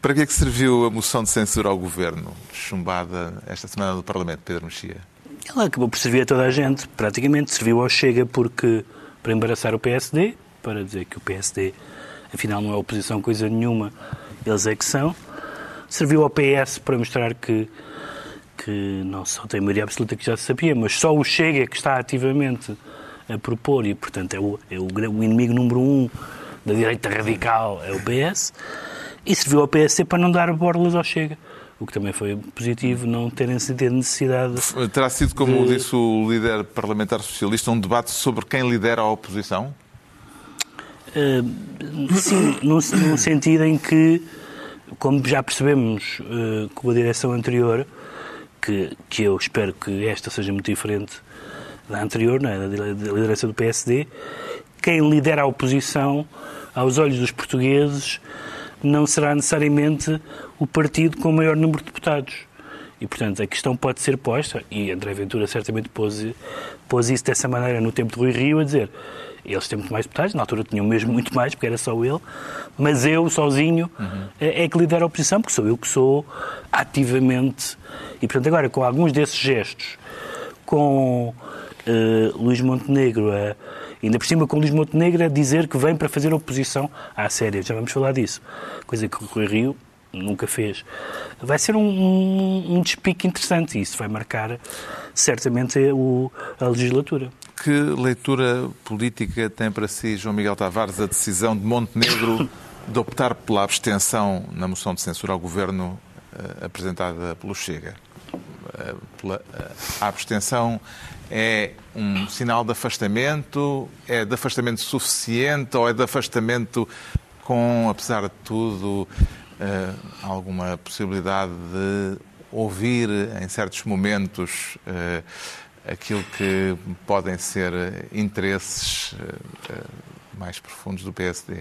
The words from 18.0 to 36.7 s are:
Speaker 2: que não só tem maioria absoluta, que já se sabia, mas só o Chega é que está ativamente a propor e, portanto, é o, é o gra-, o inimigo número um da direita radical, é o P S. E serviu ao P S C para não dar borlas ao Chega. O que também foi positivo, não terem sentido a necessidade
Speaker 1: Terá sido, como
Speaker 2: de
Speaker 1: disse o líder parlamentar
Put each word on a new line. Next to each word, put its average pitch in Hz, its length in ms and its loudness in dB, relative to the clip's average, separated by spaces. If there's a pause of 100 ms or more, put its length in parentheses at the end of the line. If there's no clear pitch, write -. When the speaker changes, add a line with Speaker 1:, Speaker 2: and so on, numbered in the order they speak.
Speaker 2:
que 98 480 -4
não 95 200 -6
só - 200 -6
tem 104 160 -2
maioria 101 220 2
absoluta, 104 320 -4
que - 100 -10
já 117 100 2
se - 80 -8
sabia, 151 300 2
mas 113 240 2
só 156 180 6
o 147 80 4
Chega 160 360 4
é 123 80 4
que - 80 -12
está 135 220 2
ativamente 127 800 0 (540)
a 110 80 -4
propor 120 480 0
e, 101 80 2
portanto, 95 400 -6
é 95 60 -6
o, 101 200 -2 (100)
é 92 100 -6
o 92 60 -2
gra-, 107 240 -2
o 107 140 0
inimigo 117 300 4
número 123 260 4
um 131 300 4 (560)
da 104 80 0
direita 113 360 2
radical, 107 760 0
é 95 60 -8
o 95 100 -6
P 117 180 0
S. 165 320 -2 (760)
E 196 100 4
serviu 147 260 4
ao 143 60 4
P 156 120 4
S 151 160 6
C 175 100 2
para 175 140 0
não 180 120 6
dar 175 220 4
borlas 170 420 2
ao 170 80 2
Chega. 156 340 -4 (420)
O 110 60 -8
que - 80 -14
também 101 200 -2
foi 104 240 -4 (180)
positivo, 120 500 -2
não 117 240 -2
terem 123 300 -2
sentido 127 340 0
a - 40 2
necessidade 127 560 0 (400)
Speaker 1:
Terá 135 160 4
sido, 135 260 0
como 131 300 4
Speaker 2:
de 123 100 4
Speaker 1:
disse - 180 -4
o 110 360 4
líder 110 340 2
parlamentar 107 560 -2